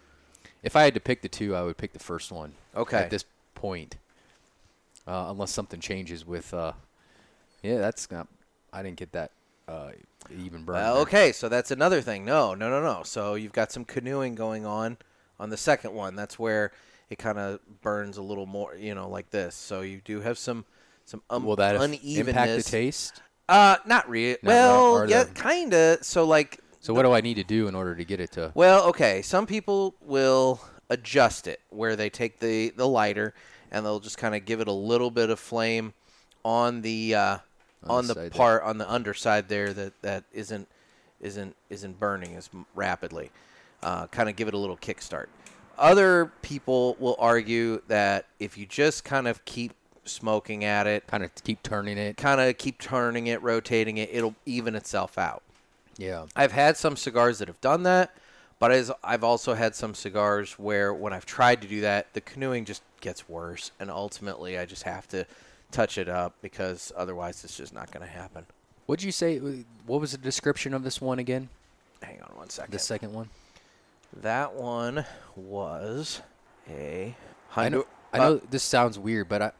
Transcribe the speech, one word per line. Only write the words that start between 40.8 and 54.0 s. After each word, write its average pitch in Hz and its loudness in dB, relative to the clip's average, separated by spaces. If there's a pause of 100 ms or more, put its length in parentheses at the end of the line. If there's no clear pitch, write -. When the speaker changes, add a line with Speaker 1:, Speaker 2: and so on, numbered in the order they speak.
Speaker 2:
isn't, 98 -12 (140)
isn't 95 -14
burning 95 -4
as 80 -18
m-, 90 -18 (100)
rapidly. 87 -6 (520)
Uh, 87 -4
kinda 110 0
give 107 -4
it 104 -4
a 101 -2
little 98 -4
kickstart. - -10 (520)
Other 175 8 (100)
people 127 0
will 123 2
argue 117 2
that 101 2 (140)
if 104 -8
you 101 -14
just 147 0
kind 135 -2
of 117 -4
keep 120 -8 (320)
smoking 107 -4
at 104 2
it, 104 -2
Speaker 1:
Kinda 98 -4 (140)
keep 110 -6
turning 104 -6
it. 104 -6
Speaker 2:
kinda 135 2
keep - -8
turning 120 -2
it, 117 -2
rotating 113 0
it, 110 -4